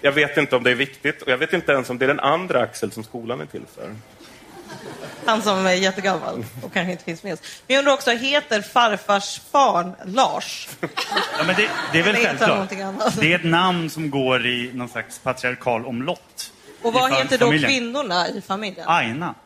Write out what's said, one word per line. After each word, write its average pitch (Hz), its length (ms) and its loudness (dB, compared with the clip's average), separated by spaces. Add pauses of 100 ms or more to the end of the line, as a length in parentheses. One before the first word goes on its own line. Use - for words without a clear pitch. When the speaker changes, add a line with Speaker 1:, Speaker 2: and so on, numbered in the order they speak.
Speaker 1:
jag 143 100 4
vet 143 260 2
inte 139 180 2
om 123 80 2
det 123 80 6
är 123 40 4
viktigt, 139 460 -4
och - 100 -6
jag 127 60 2
vet 156 160 0
inte 165 180 0
ens 131 180 2
om 123 80 -4
det 131 80 2
är - 20 4
den - 120 2
andra 160 420 2
Axel 110 300 -4
som 110 120 -10
skolan 120 380 -10
är 151 40 -10
till - 180 -14 (120)
för. 107 200 -14 (1300)
Speaker 2:
Han 220 160 2
som 190 240 2
är 185 80 6
jättegammal 185 720 -2 (180)
och 170 100 -14
kanske 180 180 -2
inte 170 120 -8
finns 165 200 -10
med 190 100 -6
oss. 156 60 -10 (280)
Men 254 80 2
jag 277 60 6
undrar 285 120 4
också, 262 180 0
heter 262 500 0
farfars 202 800 0 (100)
farn 233 420 4 (120)
Lars? - 640 -2 (680)
Speaker 3:
Ja, 156 100 0
men 180 80 2
det, 208 140 2 (240)
det 160 60 6
är 170 40 2
väl 208 120 2
Speaker 2:
Eller 233 40 0
heter 233 80 4
han - 0 - (100)
Speaker 3:
självklart. 220 120 4
Speaker 2:
någonting 190 320 0
annat? 196 380 -2
Speaker 3:
Det 151 120 4
är 175 40 4
ett 170 100 -2
namn 170 440 2
som 156 200 -4
går 131 360 2
i 123 280 -2
någon 123 160 -8
slags - 300 -10
patriarkal 123 680 -2
omlott 131 680 -8 (300)
Speaker 2:
Och 233 120 0
vad 254 180 4
Speaker 3:
i - 20 2
fa-, 269 40 4
Speaker 2:
heter 262 200 2
då 240 80 6
Speaker 3:
familjen. 277 240 4
Speaker 2:
kvinnorna 233 580 0
i - 140 -6
familjen? 196 480 -8
Speaker 3:
Aina. 147 460 0 (100)